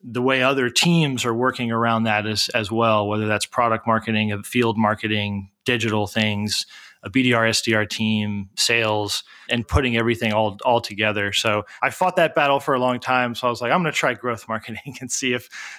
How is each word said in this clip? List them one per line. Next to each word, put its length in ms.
the 160
way 220
other 260
teams 560
are 80
working 380
around 320
that 240
as, 240
as 200
well, 360
whether 220
that's 180
product 400
marketing, 560
field 340
marketing, 720
digital 420
things, 600
a 40
B 140
D 100
R, 140
S 160
D 100
R 140
team, 680
sales, 680
and 180
putting 300
everything 360
all, 320
all 160
together. 520
So 300
I 80
fought 260
that 180
battle 240
for 160
a 60
long 180
time. 380
So 100
I 40
was 120
like, 100
"I'm 60
gonna 140
try 220
growth 340
marketing 480
<laughs> 40
and 100
see 220
if 160